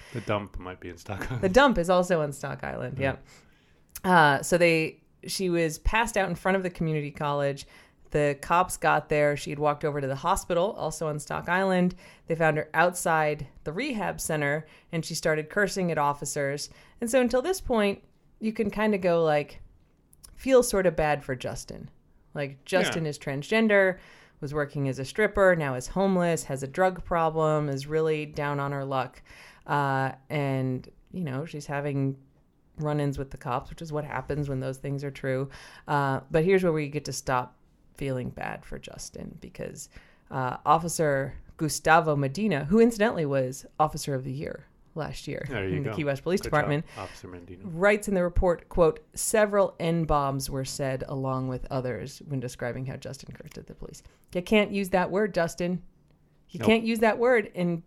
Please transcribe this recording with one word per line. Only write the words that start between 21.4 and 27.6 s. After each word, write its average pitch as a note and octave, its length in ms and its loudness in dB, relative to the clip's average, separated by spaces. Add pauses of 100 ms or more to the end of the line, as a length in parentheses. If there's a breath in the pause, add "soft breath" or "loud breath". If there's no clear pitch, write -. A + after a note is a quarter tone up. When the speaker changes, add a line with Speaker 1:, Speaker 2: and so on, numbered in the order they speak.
Speaker 2:
Like, C#3 300 -8
Justin F3 400 0
Speaker 1:
Yeah. D3 60 -2
Speaker 2:
is C#3+ 80 -10
transgender, F#3+ 800 2 (440 loud breath)
was C#3+ 120 -8
working C#3+ 360 -2
as B2+ 100 -4
a C3+ 60 -6
stripper, G3+ 500 4
now C#3 200 -2
is B2+ 120 -6
homeless, F3+ 560 2
has C#3 180 -6
a C3+ 60 -6
drug F3+ 380 0
problem, D#3 640 2